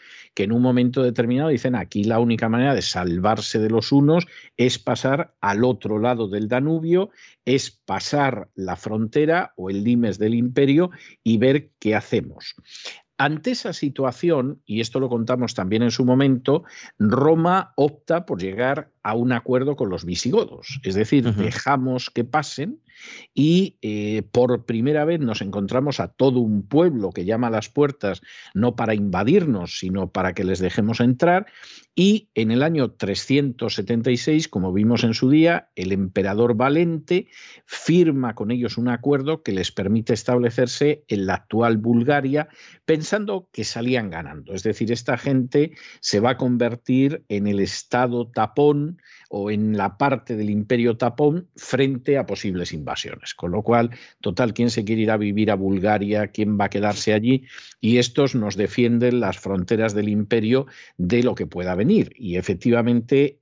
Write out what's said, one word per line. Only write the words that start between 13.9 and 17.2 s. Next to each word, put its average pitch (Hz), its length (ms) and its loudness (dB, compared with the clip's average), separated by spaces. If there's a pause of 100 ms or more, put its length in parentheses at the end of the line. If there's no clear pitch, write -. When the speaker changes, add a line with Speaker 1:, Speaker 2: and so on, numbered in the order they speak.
Speaker 1:
y 107 140 -4
esto 113 180 -4
lo 131 100 0
contamos 120 460 -2
también 104 300 0
en 117 80 2
su 127 120 0
momento, 135 600 2 (340)
Roma 165 800 2